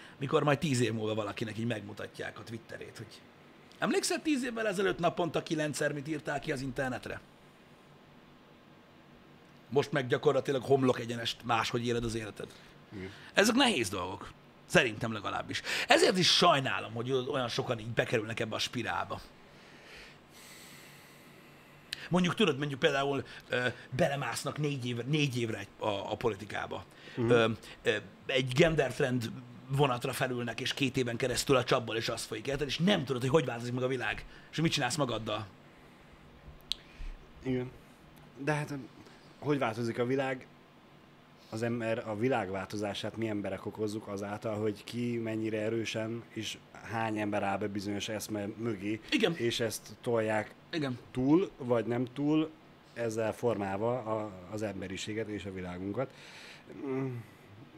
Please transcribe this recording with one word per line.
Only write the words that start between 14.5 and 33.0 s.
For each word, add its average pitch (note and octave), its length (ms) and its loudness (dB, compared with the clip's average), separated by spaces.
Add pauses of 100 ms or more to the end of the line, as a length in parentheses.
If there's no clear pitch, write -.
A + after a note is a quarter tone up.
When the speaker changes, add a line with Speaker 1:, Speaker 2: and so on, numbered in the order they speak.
Speaker 1:
Szerintem A2+ 460 2
legalábbis. G2 500 -4 (260)
Ezért C#4+ 300 8
is F3 180 6
sajnálom, A#2 580 4
hogy A#2+ 180 -2
olyan B2+ 360 0
sokan A#2+ 300 -2
így G#2+ 120 -10
bekerülnek A2+ 500 0
ebbe A2 140 -2
a G#2 40 -2
spirálba. F#2+ 640 -4 (3000)
Mondjuk, F3 240 4
tudod, D#3+ 240 4
mondjuk C#3+ 220 -2
például, C#3 440 2 (240)
ö, B2 180 2 (240)
belemásznak C#3 680 0
négy C#3+ 280 -2
év-, A#2+ 200 -2
négy C#3 340 2
évre A2 180 -2
egy, G2 100 -10 (100)
a, A2 100 -2 (240)
a G#2+ 40 0
politikába. G2 680 -4 (320)
Speaker 2:
Mhm. A#2+ 140 4
Speaker 1:
Ö, A#2 180 8 (340)
ö, A2+ 140 4 (300)
egy C3 260 2
gendertrend B2+ 800 4 (380)
vonatra C3+ 440 2
felülnek, A#2+ 480 -2
és B2+ 140 -2
két B2+ 220 2
éven A#2+ 200 2
keresztül B2 400 2
a B2 80 4
csapból, A#2 320 2
és A#2 120 -2
az A2+ 160 -4
folyik, A2 220 -6
érted? C#3+ 200 0
És - 120 -2
nem E3 260 4